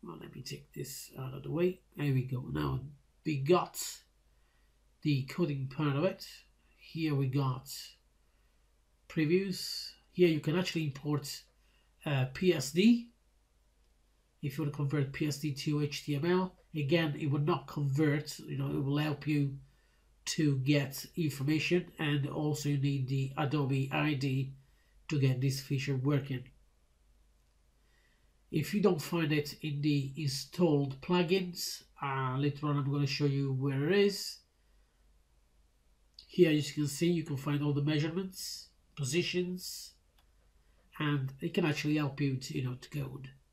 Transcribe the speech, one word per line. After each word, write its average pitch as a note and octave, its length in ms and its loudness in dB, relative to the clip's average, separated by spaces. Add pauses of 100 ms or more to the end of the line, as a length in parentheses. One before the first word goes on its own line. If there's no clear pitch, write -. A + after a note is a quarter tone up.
Well, E2+ 180 -12
let - 160 -16
me C#3 60 -14
take - 320 -12
this - 440 -10
out C3 160 -8
of C#3 100 -10
the C#3 80 -8
way. F3 280 0 (160)
There C#3+ 180 0
we B2+ 100 4
go. B2+ 280 -4
Now C#3 300 0 (440)
we D3+ 120 0
got D3+ 440 2 (1200)
the C#3 220 2
coding C#3 500 -2
part D3 220 0
of D3 80 0
it. - 240 -2 (500)
Here D#3 380 -2
we C3+ 120 2
got C3 460 -2 (1300)
previews. F3+ 840 0 (200)
Here F3 160 6
you D#3+ 140 2
can D#3+ 180 2
actually E3+ 240 -2
import, D3 600 -4 (600)
uh, C#3 280 2
P F3+ 200 4
S D3+ 180 -2
D. A3+ 360 6 (1300)
If C#3+ 160 -4
you D#3 80 0
want C#3+ 80 -2
to - 40 -10
convert C#3 360 0
P D#3+ 120 -2
S D3 120 -2
D D3+ 160 -2
to D3 280 -2
H D3 220 -4
T D3 140 -2
M C#3 80 -2
L, F#3 280 2 (220)
again, D3+ 420 2
it D3+ 140 -2
will D3 80 2
not D#3+ 280 0
convert, D3 720 0
you D3 180 -8
know, C#3 100 -2
it D3 160 -2
will C#3 140 0
help D3+ 280 -2
you C#3+ 320 0 (680)
to D3 320 2
get C#3 480 0 (100)
information, D#3 840 0
and D3 300 0
also D3+ 420 -2
you C#3+ 80 2
need C3+ 300 0
the C3+ 300 -2
Adobe C3+ 560 0
I D3 220 2
D C3+ 380 0 (540)
to D#3 100 0
get C3 220 4
this C3 220 0
feature C3+ 340 -2
working. C3 480 0 (2000)
If - 220 0
you G3+ 80 2
don't F3 200 4
find E3 300 0
it D3 320 0
in D3 180 -4
the C#3+ 340 2
installed C#3+ 840 0
plugins, F3+ 840 0 (180)
uh, C3+ 360 -2
later C#3+ 300 -2
on C#3+ 100 2
I'm C#3 140 0
gonna C#3+ 160 0
show D3 180 0
you C#3 280 0
where C3+ 360 0
it G3 80 4
is. G3+ 420 2 (1900)
Here, E3 240 6
as D3+ 180 2
you D3+ 140 -2
can C#3+ 40 0
see, E3+ 240 0
you E3 120 0
can C#3+ 140 -6
find C#3+ 260 -2
all D3 100 2
the C#3 80 2
measurements, E3 880 -2 (260)
positions, F3 960 -4 (1080)
and D3 420 0
it E3+ 120 -4
can F3+ 120 2
actually D3+ 320 2
help D3 240 0
you C3+ 160 2
to, D3+ 200 -6
you C#3 60 -2
know, B2+ 120 -2
to - 140 -18
code. C#3 400 -8 (240)